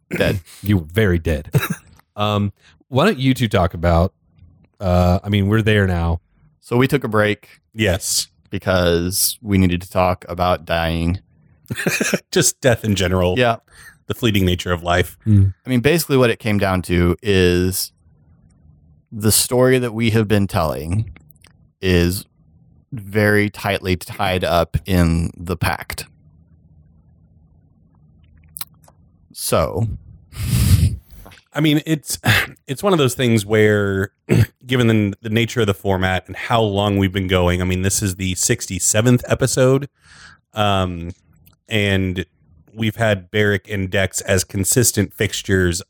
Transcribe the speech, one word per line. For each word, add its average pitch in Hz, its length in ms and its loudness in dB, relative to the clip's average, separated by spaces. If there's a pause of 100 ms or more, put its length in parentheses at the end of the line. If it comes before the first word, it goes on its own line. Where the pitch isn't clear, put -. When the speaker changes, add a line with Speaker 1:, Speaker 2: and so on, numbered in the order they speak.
(100)
Speaker 1:
dead. 92 300 0 (120)
Speaker 2:
<clears throat> - 100 -20
You 101 160 2
were 82 80 -2
very 90 320 0
dead. 85 420 -4
<laughs> - 40 -2 (540)
Um, 104 360 -2 (340)
why 131 160 0
don't 196 140 2
you 131 160 2
two 123 120 0
talk 95 280 0
about, 85 400 2 (680)
uh, 90 420 2
I 101 60 -8
mean, 101 200 2
we're 110 120 2
there 104 260 2
now. 85 360 -2 (400)
Speaker 1:
So 120 160 -2
we 131 100 2
took 139 160 -2
a 131 40 -6
break 104 520 -2 (140)
Speaker 3:
Yes. 101 540 -2 (200)
Speaker 1:
because 90 920 0
we 101 160 2
needed 90 240 2
to - 80 -18
talk 90 360 0
about 87 380 -2
dying. 82 560 -2 (560)
Speaker 3:
<laughs> - 540 -4
Just - 320 -2
death 120 240 0
in 104 80 0
general. 92 440 0
Speaker 1:
Yeah. 120 180 2 (500)
Speaker 3:
The - 80 -6
fleeting 101 320 0
nature 90 260 -2
of 85 100 -4
life. 87 440 -2
Speaker 2:
Mm. 101 260 4 (140)
Speaker 1:
I - 20 -8
mean, 127 120 0
basically 147 360 2
what 127 140 4
it 101 80 -4
came 107 180 -2
down 95 320 0
to 87 340 2
is 92 720 0 (1200)
the 107 180 -2
story 127 480 2
that 123 140 -4
we 113 200 -2
have 110 140 2
been 101 200 2
telling 85 720 -4 (640)
is 90 420 2 (680)
very 104 580 0
tightly 98 460 -4
tied 92 460 -4
up 82 440 0
in 85 500 2
the 87 220 -8
pact. - 480 -6 (3250)
So. 92 540 -2 (1700)
Speaker 3:
I - 80 -2
mean, 151 260 2
it's, 160 320 -4 (240)
<sighs> - 240 -16
it's 135 160 -8
one 196 100 2
of 175 60 4
those 131 160 2
things 113 320 0
where, 104 640 2 (160)
<clears throat> - 380 0
given 123 220 2
the, 107 340 2
the 113 80 -10
nature 117 300 0
of 110 60 2
the 101 80 0
format 92 520 -2
and 92 100 -14
how - 260 -2
long 101 360 0
we've 95 140 2
been 95 160 -4
going, 90 320 2
I 90 40 -2
mean, 92 180 -2
this 95 200 -2
is 92 140 -2
the 92 180 -4
sixty-seventh 113 920 0
episode, 131 600 0 (640)
um, 92 600 -2 (560)
and 95 580 -2 (480)
we've 110 220 -4
had 101 340 -2
Barrick 104 400 0
and 95 200 -6
Dex 98 320 -2
as 95 220 -2
consistent 101 720 -2
fixtures 92 760 -2